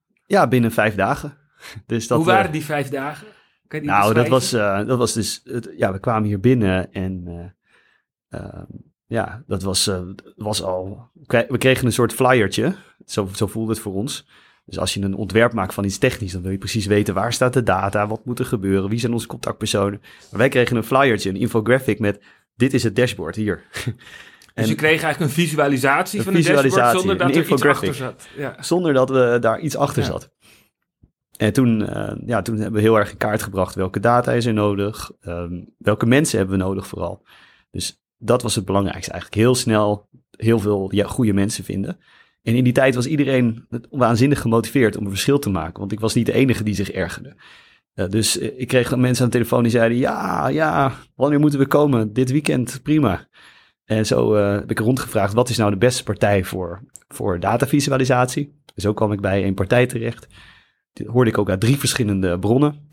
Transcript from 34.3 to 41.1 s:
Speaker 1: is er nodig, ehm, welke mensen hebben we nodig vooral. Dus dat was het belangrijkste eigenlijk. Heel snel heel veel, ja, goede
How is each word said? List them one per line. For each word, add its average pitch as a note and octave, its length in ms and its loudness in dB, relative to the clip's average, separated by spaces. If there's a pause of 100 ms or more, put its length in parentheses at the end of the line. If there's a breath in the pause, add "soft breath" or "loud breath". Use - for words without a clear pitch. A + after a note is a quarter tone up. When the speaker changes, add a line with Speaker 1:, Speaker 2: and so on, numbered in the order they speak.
Speaker 1:
is A#2+ 140 0
er A#2 80 0
nodig, G#2 580 -2 (100)
ehm, F2 320 -8 (240)
welke G#2+ 280 0
mensen C3+ 320 4
hebben G2 200 0
we F#2+ 60 2
nodig F#2+ 240 -4
vooral. - 380 -10 (460 soft breath)
Dus - 320 -10 (140)
dat A#2 240 0
was G#2+ 140 -4
het G2+ 100 -2
belangrijkste G2 460 -2
eigenlijk. F#2+ 300 -4
Heel B2 140 6
snel G#2+ 540 0 (220)
heel A2+ 280 2
veel, G2 360 0
ja, G2+ 120 2
goede A2 260 0